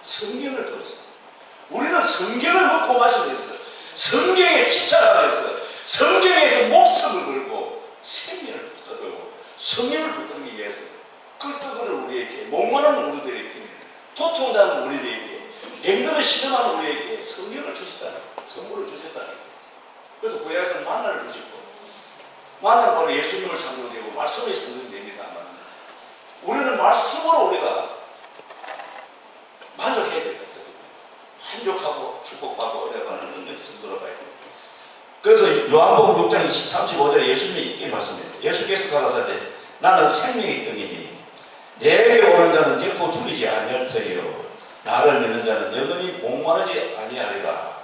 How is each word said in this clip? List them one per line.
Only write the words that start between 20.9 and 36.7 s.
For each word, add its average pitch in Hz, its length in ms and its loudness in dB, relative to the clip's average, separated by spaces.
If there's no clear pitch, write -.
주셨고, - 300 -16
만나는 170 340 4
바로 160 200 0
예수님을 160 420 -4
상징되고 120 540 -10
말씀이 - 440 -4
상징됩니다만, - 920 -12
우리는 262 340 -2
말씀으로 320 720 4
우리가 - 480 -2
만족해야 - 480 -2
됩니다. - 220 -10
만족하고 190 760 -6
축복받고 - 640 -8
은혜 - 140 -8
받는 - 260 -10
능력이 - 300 -14
있음을 - 200 -16
들어봐야 120 280 -10
됩니다. - 280 -16
그래서 202 500 6
요한복음 - 540 6
육 160 60 2
장 143 180 2
이십, - 200 -4
삼십오 - 420 0